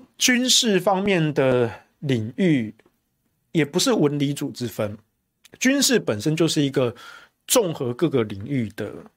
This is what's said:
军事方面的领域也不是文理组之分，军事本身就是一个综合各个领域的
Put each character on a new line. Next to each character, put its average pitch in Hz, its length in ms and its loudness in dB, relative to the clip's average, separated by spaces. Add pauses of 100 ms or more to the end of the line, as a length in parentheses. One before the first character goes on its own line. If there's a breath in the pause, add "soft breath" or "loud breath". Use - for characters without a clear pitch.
(180)
军 247 320 2
事 214 300 2
方 190 240 0
面 175 320 2
的 123 360 2 (280 loud breath)
领 123 380 -4
域 139 360 0 (800)
也 160 120 2
不 147 140 -4
是 233 160 2
文 147 240 2
理 143 160 -2
组 139 180 -6
之 120 160 -8
分， 107 300 -6 (640)
军 269 200 2
事 254 200 2
本 113 200 -4
身 151 160 0
就 165 120 2
是 160 120 0
一 139 120 2
个 127 240 0 (500 loud breath)
综 202 260 2
合 123 220 -4
各 156 160 0
个 131 140 2
领 104 240 -10
域 127 280 -4
的 104 160 -8 (260)